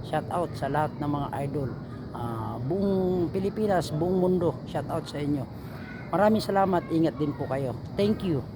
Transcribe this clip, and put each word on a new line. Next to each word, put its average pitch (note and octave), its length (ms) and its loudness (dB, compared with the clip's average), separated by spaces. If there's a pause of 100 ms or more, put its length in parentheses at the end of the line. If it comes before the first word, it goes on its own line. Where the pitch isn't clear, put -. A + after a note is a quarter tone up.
Shout D3+ 280 -2
out D#3+ 240 0
sa C#3+ 80 -2
lahat D3 320 0
ng D3 120 -2
mga C#3+ 180 -2 (180)
idol. C3+ 240 -2 (420)
Ah, A2+ 480 -4
buong F#3 720 2
Pilipinas, G3+ 580 0
buong F3 300 2
mundo. F3+ 340 4 (140)
Shout D3 240 -4
out D#3+ 160 -4
sa D3 100 -8
inyo. C#3+ 240 0 (720)
Maraming G#3 320 6
salamat. F#3+ 480 4
Ingat D#3+ 260 4
din D3 160 0
po C#3 160 -4
kayo. C3 240 0 (240)
Thank G#3 240 4
you. D#3 340 0